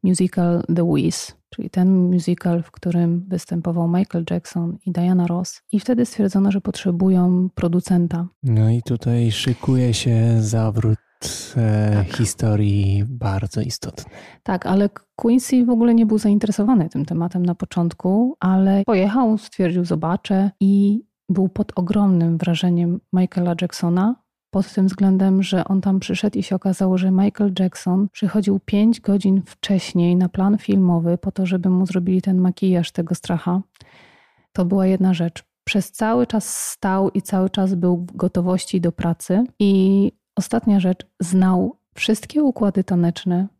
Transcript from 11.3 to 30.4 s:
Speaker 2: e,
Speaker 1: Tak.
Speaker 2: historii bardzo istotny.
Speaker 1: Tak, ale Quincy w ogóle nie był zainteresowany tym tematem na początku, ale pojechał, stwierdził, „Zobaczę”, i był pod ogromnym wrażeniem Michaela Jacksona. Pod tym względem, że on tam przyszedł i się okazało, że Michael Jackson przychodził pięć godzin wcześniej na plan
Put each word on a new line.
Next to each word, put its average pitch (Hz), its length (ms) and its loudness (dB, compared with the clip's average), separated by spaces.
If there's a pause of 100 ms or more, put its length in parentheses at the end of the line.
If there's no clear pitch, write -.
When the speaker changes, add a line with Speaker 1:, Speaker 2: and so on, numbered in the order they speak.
Speaker 2:
e, 107 340 2 (140)
Speaker 1:
Tak. - 120 -10
Speaker 2:
historii 104 920 0
bardzo 110 540 -4
istotny. - 420 -10 (400)
Speaker 1:
Tak, 185 220 -4
ale 202 240 2 (260)
Quincy 247 500 2
w 240 40 0
ogóle 233 260 4
nie 233 100 6
był 214 120 2
zainteresowany 208 720 2
tym 143 160 -4
tematem 175 400 -2
na 175 100 0
początku, 185 840 -2
ale 190 460 2
pojechał, 220 520 2
stwierdził, 180 480 -2
„Zobaczę”, 175 760 -2
i 196 420 2 (280)
był 185 200 0
pod - 260 -6
ogromnym 180 600 0
wrażeniem 175 640 0 (140)
Michaela 180 480 0
Jacksona. 180 540 -2 (360)
Pod - 220 -2
tym 190 140 2
względem, 190 560 2
że 185 220 -2
on 190 160 0
tam 190 180 0
przyszedł - 400 -4
i 196 40 -4
się - 120 -4
okazało, 185 420 0
że 190 140 0
Michael 202 480 0
Jackson 185 520 0
przychodził 196 540 -2
pięć 214 360 2
godzin 196 440 2
wcześniej 175 680 0
na 180 140 2
plan 202 280 0